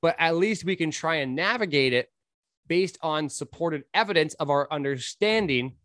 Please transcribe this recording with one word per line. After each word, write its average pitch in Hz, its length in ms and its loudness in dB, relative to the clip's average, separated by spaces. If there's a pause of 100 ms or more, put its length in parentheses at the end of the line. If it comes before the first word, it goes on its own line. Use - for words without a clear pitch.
But 165 160 2
at 165 160 2
least 185 300 0
we 185 100 0
can 165 160 -2
try 160 240 -2
and 135 180 -2
navigate 156 600 2
it 123 160 0 (580)
based 180 340 0
on 156 280 -2
supported 151 640 -6
evidence 180 420 2
of 147 160 -2
our 143 180 2
understanding 139 1160 -2